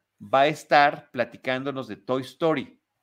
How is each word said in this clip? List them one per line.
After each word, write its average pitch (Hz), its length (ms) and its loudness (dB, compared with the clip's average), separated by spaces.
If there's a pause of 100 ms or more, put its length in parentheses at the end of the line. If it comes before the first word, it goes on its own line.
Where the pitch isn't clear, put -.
(220)
va 107 200 0
a 143 60 4
estar 151 640 2
platicándonos 131 800 -6
de 95 80 -10
Toy 131 240 -4
Story 151 580 -4 (240)